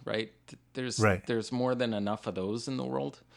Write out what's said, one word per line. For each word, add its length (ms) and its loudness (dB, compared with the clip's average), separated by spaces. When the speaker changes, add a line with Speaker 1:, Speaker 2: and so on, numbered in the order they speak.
Speaker 1:
right? 280 -2
Th-, 100 -18
there's, 240 -4
Speaker 2:
Right. 280 6
Speaker 1:
there's 260 0
more 220 2
than 200 0
enough 320 -2
of 80 -2
those 340 -2
in 80 -4
the 80 -2
world. 360 -4